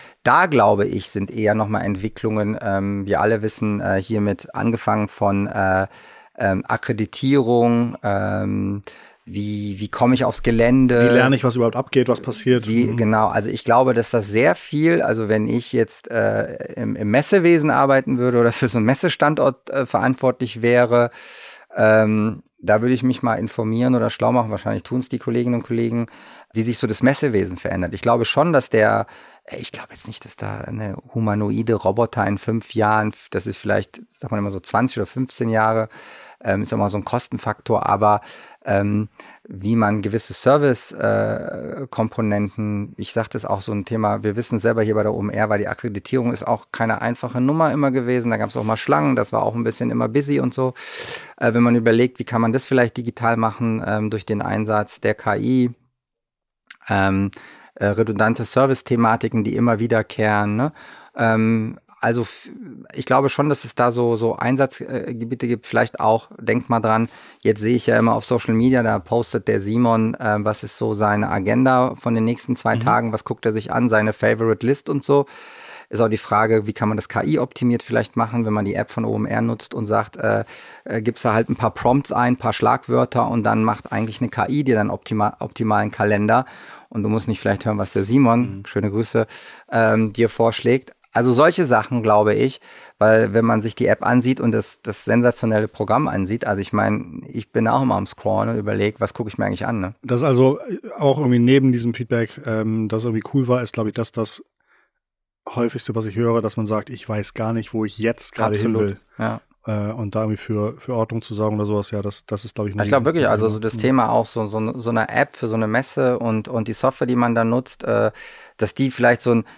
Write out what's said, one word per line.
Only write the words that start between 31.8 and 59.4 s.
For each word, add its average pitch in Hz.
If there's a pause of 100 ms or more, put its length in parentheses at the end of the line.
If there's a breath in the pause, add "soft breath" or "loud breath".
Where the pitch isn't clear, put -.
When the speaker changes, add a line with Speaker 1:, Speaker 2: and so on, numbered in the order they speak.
Speaker 1:
in 101
fünf 113
Jahren, 107 (160)
das 101
ist 107
vielleicht, 101
sagt -
man 107
immer 101
so 98
zwanzig 117
oder 104
fünfzehn 127
Jahre, 110 (560 loud breath)
ähm, 101
ist 107
immer 101
so 101
ein 95
Kostenfaktor, -
aber, 104 (440 loud breath)
ähm, 104 (400 loud breath)
wie 101
man 107
gewisse 107
Service, 139
äh, 110
Komponenten, 104
ich -
sag 113
das 107
auch 98
so 113
ein 101
Thema, 107
wir 104
wissen 117
selber 113
hier 107
bei 104
der 107
O -
M 101
R, 107
weil 104
die 101
Akkreditierung 120
ist -
auch 113
keine 113
einfache 120
Nummer 147
immer 139
gewesen, 123
da 113
gab's 107
auch 117
mal 110
Schlangen, 147
das 107
war 110
auch 110
ein 117
bisschen 117
immer 117
busy 143
und 127
so. 131 (640 loud breath)
Äh, 117
wenn 120
man 120
überlegt, 120
wie 113
kann 117
man 113
das 131
vielleicht 123
digital 117
machen, 113
ähm, 107
durch 107
den 107
Einsatz 104
der 107
K 104
I, 123 (1200)
ähm, 98 (440 loud breath)
äh, -
redundante 107
Service-Thematiken, 117